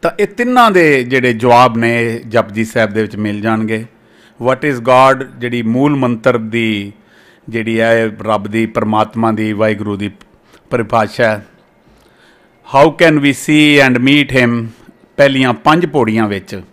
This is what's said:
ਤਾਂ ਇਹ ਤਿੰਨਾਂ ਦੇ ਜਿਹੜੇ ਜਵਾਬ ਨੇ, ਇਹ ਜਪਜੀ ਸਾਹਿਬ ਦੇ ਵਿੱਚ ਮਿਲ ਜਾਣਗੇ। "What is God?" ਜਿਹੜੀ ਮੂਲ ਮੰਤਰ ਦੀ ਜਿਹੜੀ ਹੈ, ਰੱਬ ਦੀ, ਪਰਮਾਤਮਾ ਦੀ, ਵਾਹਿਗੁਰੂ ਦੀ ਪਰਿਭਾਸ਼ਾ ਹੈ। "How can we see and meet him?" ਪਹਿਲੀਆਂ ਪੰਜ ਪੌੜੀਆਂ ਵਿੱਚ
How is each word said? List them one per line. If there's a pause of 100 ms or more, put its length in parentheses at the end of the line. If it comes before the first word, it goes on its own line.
ਤਾਂ (100)
ਇਹ
ਤਿੰਨਾਂ
ਦੇ
ਜਿਹੜੇ
ਜਵਾਬ
ਨੇ,
ਇਹ
ਜਪਜੀ
ਸਾਹਿਬ
ਦੇ
ਵਿੱਚ
ਮਿਲ
ਜਾਣਗੇ। (600)
"What
is
God?" (120)
ਜਿਹੜੀ
ਮੂਲ
ਮੰਤਰ
ਦੀ (560)
ਜਿਹੜੀ
ਹੈ, (160)
ਰੱਬ
ਦੀ,
ਪਰਮਾਤਮਾ
ਦੀ,
ਵਾਹਿਗੁਰੂ
ਦੀ (600)
ਪਰਿਭਾਸ਼ਾ
ਹੈ। (1300)
"How
can
we
see
and
meet
him?" (500)
ਪਹਿਲੀਆਂ
ਪੰਜ
ਪੌੜੀਆਂ
ਵਿੱਚ (100)